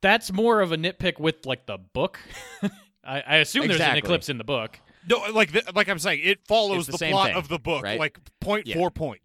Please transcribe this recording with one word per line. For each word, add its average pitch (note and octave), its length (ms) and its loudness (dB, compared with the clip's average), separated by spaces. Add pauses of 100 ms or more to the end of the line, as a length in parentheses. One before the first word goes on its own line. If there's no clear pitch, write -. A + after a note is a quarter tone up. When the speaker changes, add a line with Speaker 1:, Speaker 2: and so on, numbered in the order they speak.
Speaker 1:
that's G#3 320 2
more G#3+ 300 4
of F3 100 0
a E3 60 -2
nitpick F3 420 -4
with, D#3 240 -2
like, C3 220 -6
the G#2 100 -8
book. B2+ 420 -6 (440)
<laughs> - 420 -8
I, C3+ 160 -6
I C#3 160 2
assume A#3 320 2
there's F3 120 2
an D#3+ 80 4
Speaker 2:
Exactly. C3+ 100 4
Speaker 1:
eclipse D3+ 320 -2
in C3 80 -6
the A2+ 60 -8
book. A2+ 360 -6 (260)
Speaker 3:
No, A#3 120 2 (160)
like G#3 180 4
the, F#3+ 100 2 (120)
like F#3+ 160 2
I'm F#3 80 0
saying, D3+ 260 -2
it G3 220 0
follows G3+ 320 2
Speaker 2:
It's E3+ 80 -4
the C#3+ 60 -8
Speaker 3:
the F3 60 -4
Speaker 2:
same D#3+ 140 0
Speaker 3:
plot F#3+ 160 2
Speaker 2:
thing, E3 80 -2
Speaker 3:
of E3 120 -6
the D#3+ 100 -4
book, C#3 260 -4
Speaker 2:
right? - 160 -2
Speaker 3:
like, D#3 180 -4 (220)
point G3+ 260 -4
Speaker 2:
Yeah. E3+ 100 -4
Speaker 3:
for F3 140 0
point. C3 340 -8